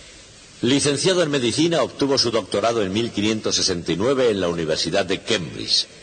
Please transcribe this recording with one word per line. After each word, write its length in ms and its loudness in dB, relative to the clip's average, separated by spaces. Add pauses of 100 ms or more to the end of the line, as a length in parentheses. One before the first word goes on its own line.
(600)
Licenciado 600 2
en 80 -2
medicina, 500 2
obtuvo 380 0
su 100 0
doctorado 540 0
en 100 -2
mil 160 0
quinientos 460 -2
sesenta 380 -2
y 20 -2
nueve 340 2
en 120 0
la 60 0
Universidad 600 -2
de 160 -2
Cambridge. 640 -2 (160)